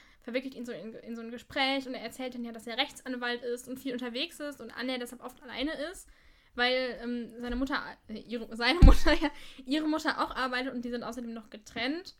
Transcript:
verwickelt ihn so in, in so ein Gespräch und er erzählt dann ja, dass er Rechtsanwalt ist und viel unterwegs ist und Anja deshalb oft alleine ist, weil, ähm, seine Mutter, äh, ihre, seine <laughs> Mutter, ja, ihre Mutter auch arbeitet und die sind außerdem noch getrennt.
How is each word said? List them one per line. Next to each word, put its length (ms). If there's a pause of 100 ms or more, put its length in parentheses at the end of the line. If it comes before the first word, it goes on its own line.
(220)
verwickelt 340
ihn 100
so 60
in, 220
in 220
so 60
ein 100
Gespräch 560
und 80
er 60
erzählt 340
dann 100
ja, 60
dass 160
er 100
Rechtsanwalt 680
ist 240
und 120
viel 140
unterwegs 460
ist 220
und 140
Anja 220
deshalb 260
oft 180
alleine 300 (200)
ist, 160 (480)
weil, 480
ähm, 260 (120)
seine 140
Mutter, 200 (320)
äh, 120
ihre, 360
seine 240
<laughs> 40
Mutter, 300
ja, 160 (360)
ihre 220
Mutter 360
auch 120
arbeitet 380
und 120
die 60
sind 120
außerdem 300
noch 160
getrennt. 720